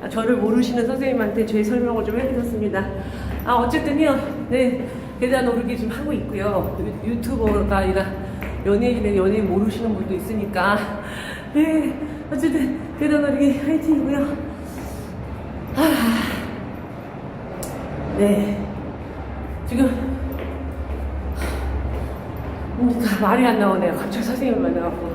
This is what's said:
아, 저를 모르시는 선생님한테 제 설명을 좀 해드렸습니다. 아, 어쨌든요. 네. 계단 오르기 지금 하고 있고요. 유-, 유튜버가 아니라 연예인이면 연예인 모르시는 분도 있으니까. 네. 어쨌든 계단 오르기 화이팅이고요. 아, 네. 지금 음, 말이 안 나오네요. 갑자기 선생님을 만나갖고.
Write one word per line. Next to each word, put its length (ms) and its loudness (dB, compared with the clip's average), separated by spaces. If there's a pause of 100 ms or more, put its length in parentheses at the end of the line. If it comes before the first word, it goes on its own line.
아, 60 -6
저를 280 2
모르시는 500 2
선생님한테 580 0
제 180 2
설명을 400 2
좀 160 0
해드렸습니다. 680 0 (600)
아, 100 2
어쨌든요. 600 4 (320)
네. 360 2 (340)
계단 280 2
오르기 280 0
지금 220 -2
하고 160 -4
있고요. 640 -2 (260)
유-, 80 -2
유튜버가 680 2
아니라 280 2 (580)
연예인이면 520 4
연예인 340 4
모르시는 460 2
분도 180 -2
있으니까. 640 0 (800)
네. 360 4 (400)
어쨌든 480 2 (200)
계단 240 4
오르기 360 4
화이팅이고요. 600 2 (1600)
아, 60 4 (2500)
네. 400 2 (1080)
지금 180 4 (3000)
음, 240 4 (180)
말이 240 6
안 140 4
나오네요. 360 4
갑자기 280 -2
선생님을 380 0
만나갖고. 540 -2